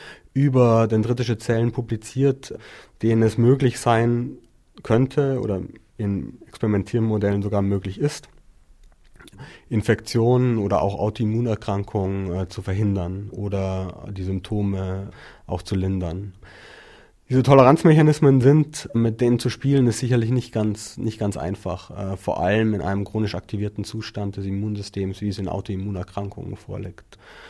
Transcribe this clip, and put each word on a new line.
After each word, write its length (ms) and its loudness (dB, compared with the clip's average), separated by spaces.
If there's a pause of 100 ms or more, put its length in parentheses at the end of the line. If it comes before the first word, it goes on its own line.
(340)
über 540 4
dendritische 500 0
Zellen 340 0
publiziert, 840 -4 (460)
denen 200 4
es 160 2
möglich 420 4
sein 520 2 (520)
könnte 560 0
oder 220 -4 (340)
in 500 -4
Experimentiermodellen 960 0
sogar 200 -2
möglich 380 -2
ist, 280 -4 (1400)
Infektionen 880 2
oder 240 0
auch 140 -2
Autoimmunerkrankungen, 1400 -2
äh, 160 -4
zu 120 -12
verhindern 720 -2
oder 800 -6
die 120 -8
Symptome 880 -4 (360)
auch 140 -6
zu 140 -6
lindern. 580 -4 (960)
Diese 140 2
Toleranzmechanismen 960 8
sind, 540 4
mit 260 0
denen 160 4
zu 140 -2
spielen, 340 2
ist 140 2
sicherlich 320 0
nicht 200 -2
ganz, 460 -4
nicht 220 -6
ganz 180 -2
einfach, 540 -8
äh, 260 -8
vor 220 -4
allem 340 2
in 80 -4
einem 240 -2
chronisch 300 -4
aktivierten 480 -6
Zustand 540 -10
des 80 -8
Immunsystems, 760 -6
wie 80 -4
es 80 -6
in 100 -6
Autoimmunerkrankungen 1080 -8
vorliegt. 640 -14 (300)